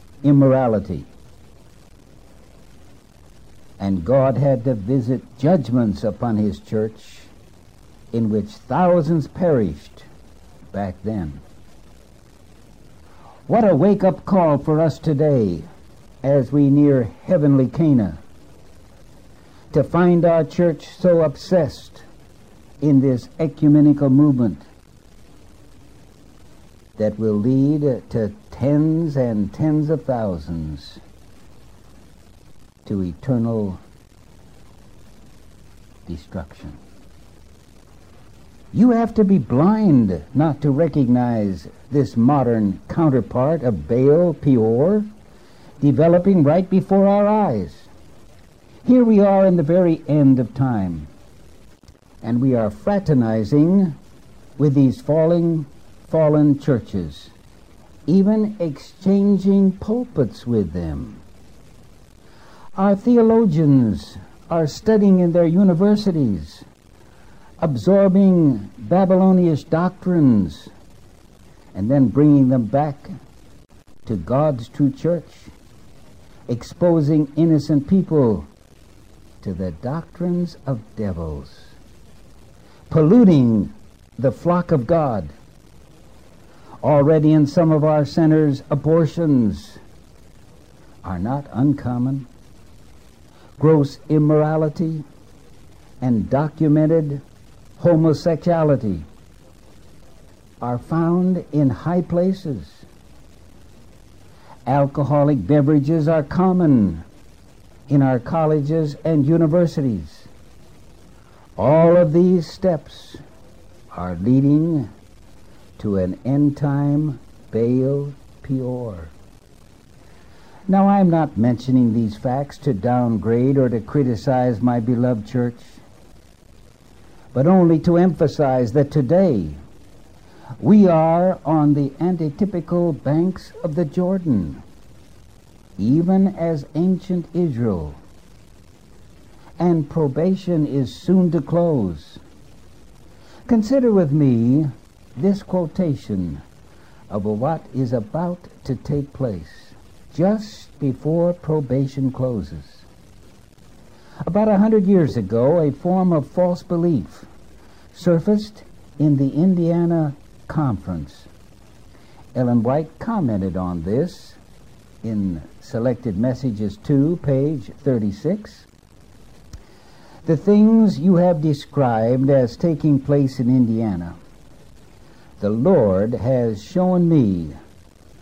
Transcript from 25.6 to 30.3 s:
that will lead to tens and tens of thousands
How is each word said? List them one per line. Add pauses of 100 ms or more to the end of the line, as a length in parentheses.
that
will
lead (280)
to (200)
tens
and
tens
of
thousands (1900)